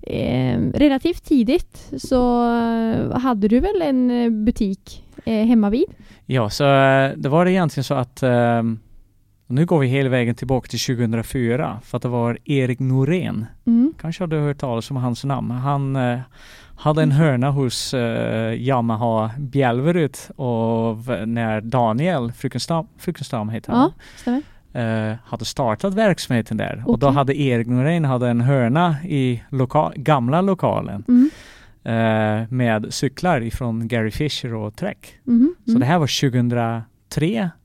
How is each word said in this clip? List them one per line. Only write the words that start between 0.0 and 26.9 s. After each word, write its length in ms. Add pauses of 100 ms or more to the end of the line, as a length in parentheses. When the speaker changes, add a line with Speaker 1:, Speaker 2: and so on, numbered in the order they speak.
Speaker 1:
eh, 580 (140)
relativt 520
tidigt 720
så, 480 (120)
eh, 640
hade 280
du 120
väl 220
en, 300
eh, 180
butik, 720 (220)
eh, 200
hemma 240
vid? 160 (400)
Speaker 2:
Ja, 240
så, 160
eh, 520
det 120
var 160
egentligen 380
så 100
att, 300
ehm, 560 (680)
nu 180
går 140
vi 80
hela 220
vägen 260
tillbaka 320
till 120
tjugohundrafyra, 1040
för 140
att 60
det 60
var 360
Erik 340
Norén. 680 (200)
Speaker 1:
Mm. 360
Speaker 2:
Kanske 220
har 40
du 120
hört 180
talas 340
om 60
hans 280
namn. 260
Han, 440
eh, 240 (560)
hade 280
en 80
Speaker 1:
Mm. 140
Speaker 2:
hörna 260
hos, 420
eh, 680
Yamaha 760
Bjälverud 760 (200)
och 720
v-, 160
när 360
Daniel 680
Frykenstam, 560 (100)
Frykenstam 520
heter 220
han. 100
Speaker 1:
Ja, 220 (140)
stämmer. 240 (320)
Speaker 2:
Eh, 400 (120)
hade 200
startat 480
verksamheten 640
där. 280
Och 140